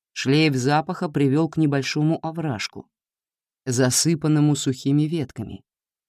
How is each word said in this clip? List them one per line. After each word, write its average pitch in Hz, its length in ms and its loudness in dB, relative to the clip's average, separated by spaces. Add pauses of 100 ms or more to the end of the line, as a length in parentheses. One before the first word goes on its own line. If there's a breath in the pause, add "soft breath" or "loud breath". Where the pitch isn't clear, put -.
(140)
Шлейф 147 420 2
запаха 151 540 0
привёл 143 400 2
к - 80 -6
небольшому 151 680 0
овражку, 160 640 -8 (800)
засыпанному 147 920 2
сухими 139 480 0
ветками. 151 600 -6 (460)